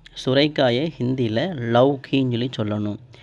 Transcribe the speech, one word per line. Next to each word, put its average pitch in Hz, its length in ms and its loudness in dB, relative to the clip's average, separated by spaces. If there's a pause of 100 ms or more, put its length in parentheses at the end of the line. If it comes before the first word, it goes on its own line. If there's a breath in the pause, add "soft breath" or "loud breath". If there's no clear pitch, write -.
(240)
சுரைக்காயை 143 720 2
ஹிந்தியில 127 560 -2 (180)
லௌக்கின்னு 131 760 2
சொல்லி - 100 -6
சொல்லணும். 104 380 -4 (260 soft breath)